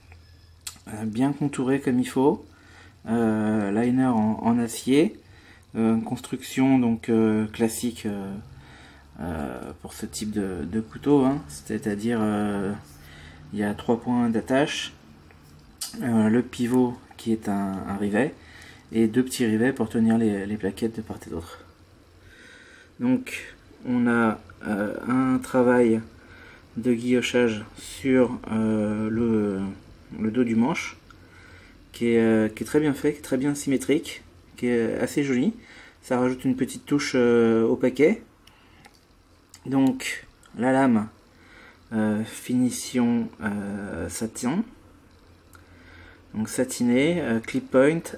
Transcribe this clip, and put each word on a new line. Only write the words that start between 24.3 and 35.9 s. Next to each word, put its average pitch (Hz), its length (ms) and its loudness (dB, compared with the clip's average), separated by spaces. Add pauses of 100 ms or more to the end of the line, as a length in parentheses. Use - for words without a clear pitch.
euh, 101 280 -2 (120)
un 127 300 2
travail 123 640 4 (720)
de 120 180 0
guillochage 120 680 0 (140)
sur, 127 600 0 (140)
euh, 110 580 0
le, 110 520 0 (580)
le 107 120 -2
dos 123 120 0
du 113 120 0
manche 127 420 0 (960)
qui 120 140 -2
est, 117 120 4
euh, 110 300 4
qui 107 140 -10
est 110 40 -6
très 151 140 2
bien 147 120 0
fait, 147 200 -2
qui - 60 -14
est - 40 -18
très 135 140 -2
bien 143 180 -2
symétrique, 139 680 -2 (340)
qui 123 100 -4
est 117 320 0
assez 139 240 -2
joli. 139 300 0 (480)